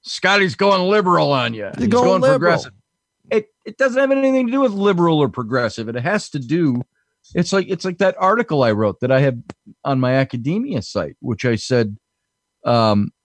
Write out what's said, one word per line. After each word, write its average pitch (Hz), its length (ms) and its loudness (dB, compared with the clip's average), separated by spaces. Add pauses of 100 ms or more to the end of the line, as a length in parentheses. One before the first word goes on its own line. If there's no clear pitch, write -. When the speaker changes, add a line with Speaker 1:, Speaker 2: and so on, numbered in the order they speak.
Speaker 1:
Scotty's 190 540 0
going 190 340 2
liberal 175 440 2
on 120 200 0
you. 107 120 -10 (100)
Speaker 2:
He's - 100 -4
Speaker 1:
He's - 20 2
Speaker 2:
going 233 180 2
Speaker 1:
going 185 160 2
Speaker 2:
liberal. - 180 4
Speaker 1:
progressive." 165 340 -2 (560)
It, 214 180 -2 (180)
it 214 120 -16
doesn't 262 220 0
have 269 120 2
anything 269 360 2
to 226 40 -4
do 269 100 0
with 247 120 2
liberal 175 460 2
or 139 100 2
progressive. 117 600 -4
It 117 60 -8
has 180 340 -2
to 151 100 -8
do, 131 420 0 (520)
it's 175 200 -2
like, 196 160 0
it's 175 160 -6
like 185 140 -6
that 190 200 2
article 190 440 2
I 113 100 4
wrote 104 260 0
that 127 120 0
I 131 100 4
have 135 160 0 (480)
on 135 160 0
my 127 140 0
academia 135 680 -2
site, - 400 -6
which 123 240 -6
I 117 100 0
said, 107 420 -2 (680)
um, 110 460 2 (140)